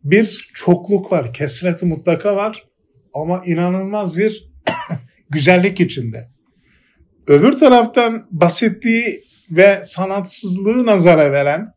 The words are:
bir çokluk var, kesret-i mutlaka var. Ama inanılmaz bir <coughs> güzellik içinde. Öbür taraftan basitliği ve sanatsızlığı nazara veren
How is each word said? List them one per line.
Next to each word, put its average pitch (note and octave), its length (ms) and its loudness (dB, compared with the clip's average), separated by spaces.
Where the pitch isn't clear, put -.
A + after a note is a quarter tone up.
bir G3+ 500 -2
çokluk F#3 580 -2
var, B2+ 200 -2
kesret-i E3+ 540 -6
mutlaka E3+ 500 -2
var. G#3+ 280 -6
Ama F3 320 -6
inanılmaz F3+ 720 -4
bir G#3+ 320 -4
<coughs> - 400 -14
güzellik F3+ 500 2
içinde. A#2+ 480 -4
Öbür D3+ 260 6
taraftan A#3 800 2
basitliği A3+ 920 -2
ve G3 320 4
sanatsızlığı G3 1040 -4
nazara E3 460 4
veren C#3+ 440 -4